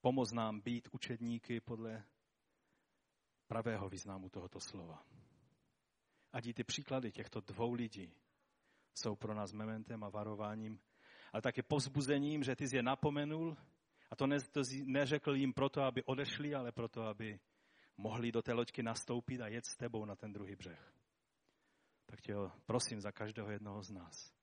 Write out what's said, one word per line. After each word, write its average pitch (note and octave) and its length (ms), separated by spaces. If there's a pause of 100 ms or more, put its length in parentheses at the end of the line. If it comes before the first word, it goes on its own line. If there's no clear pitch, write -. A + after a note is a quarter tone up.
Pomoz B2 320
nám A2 280
být A#2+ 320
učedníky A#2 680
podle A2 440 (1400)
pravého A2 420
významu F#2+ 400
tohoto F2+ 320
slova. E2+ 440 (1300)
Ať A#2 140
i A#2+ 80
ty A#2 100
příklady C3 480
těchto - 280
dvou A#2 320
lidí A2 420 (800)
jsou G#2 220
pro G#2+ 180
nás G#2 180
mementem A2 520
a G#2 40
varováním, G#2+ 720 (520)
ale A2 100
taky B2+ 200
povzbuzením, C#3+ 800
že C3 140
ty C#3+ 120
jsi B2+ 80
je B2 60
napomenul D3+ 760 (540)
a - 60
to C#3 100
ne-, C#3+ 140 (120)
to C#3+ 120
jsi C3 200
neřekl C#3 500
jim C3+ 180
proto, C3+ 300
aby B2+ 200
odešli, C#3+ 520
ale B2 180
proto, A#2 300
aby G#2+ 380 (560)
mohli A2+ 360
do A2+ 100
té B2 100
loďky A#2+ 300
nastoupit A#2+ 580
a A2 80
jet A#2 180
s - 100
tebou A#2 280
na G2+ 120
ten G#2 160
druhý G2 240
břeh. - 360 (1120)
Tak - 140
tě - 140 (320)
prosím A#2 340
za G#2 120
každého G#2+ 380
jednoho G#2 320
z F#2+ 80
nás. F2 520